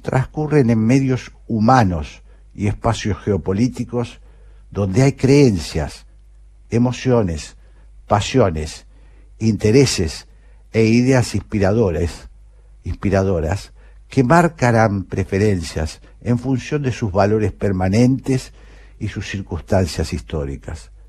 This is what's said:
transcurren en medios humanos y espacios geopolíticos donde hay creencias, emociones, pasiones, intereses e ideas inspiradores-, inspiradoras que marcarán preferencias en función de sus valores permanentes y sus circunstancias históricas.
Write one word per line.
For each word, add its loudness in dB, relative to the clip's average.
transcurren 0
en 2
medios 0
humanos 2
y -4
espacios -4
geopolíticos -4
donde 0
hay 4
creencias, 2
emociones, 0
pasiones, 0
intereses 0
e 2
ideas 2
inspiradores-, -2
inspiradoras -2
que 0
marcarán 2
preferencias -4
en -2
función -4
de -2
sus -4
valores 0
permanentes 0
y -6
sus -10
circunstancias -4
históricas. -10